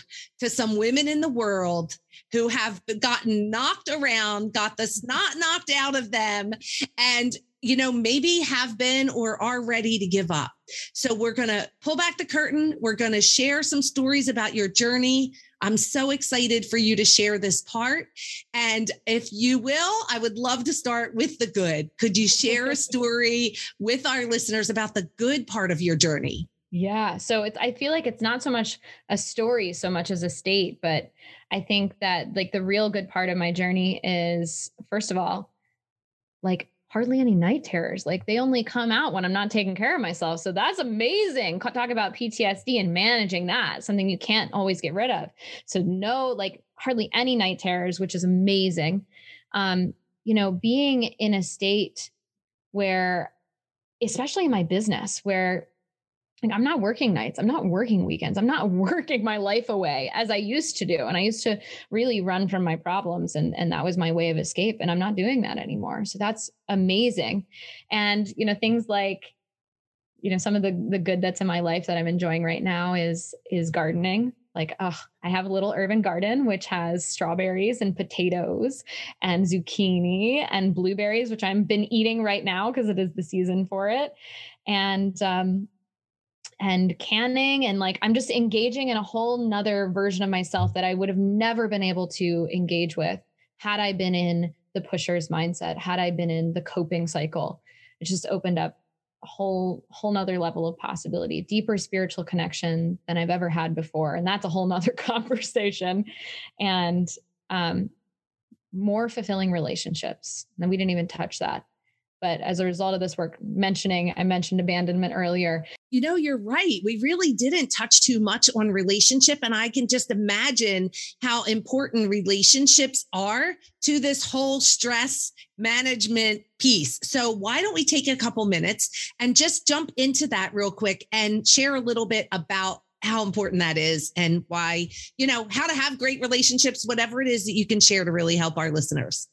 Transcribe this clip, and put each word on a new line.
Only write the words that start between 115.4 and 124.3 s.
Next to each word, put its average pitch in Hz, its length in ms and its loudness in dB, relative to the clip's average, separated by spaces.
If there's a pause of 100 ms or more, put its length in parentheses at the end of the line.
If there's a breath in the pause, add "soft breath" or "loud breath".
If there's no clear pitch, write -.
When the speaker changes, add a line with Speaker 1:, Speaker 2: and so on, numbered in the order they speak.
Speaker 1:
You 254 100 4
know, 320 140 0
you're 285 240 0
right. 240 440 0
We 220 180 0
really 320 320 2
didn't 269 360 0
touch - 320 4
too 240 180 4
much 214 360 4
on 214 160 2
relationship. 208 720 4
And 226 100 0
I 220 160 2
can 247 180 0
just 247 220 0
imagine 208 800 2 (320 loud breath)
how 240 220 0
important 220 640 0
relationships 208 1040 4
are 220 400 0 (300 soft breath)
to 294 160 2
this 277 300 0
whole 269 320 0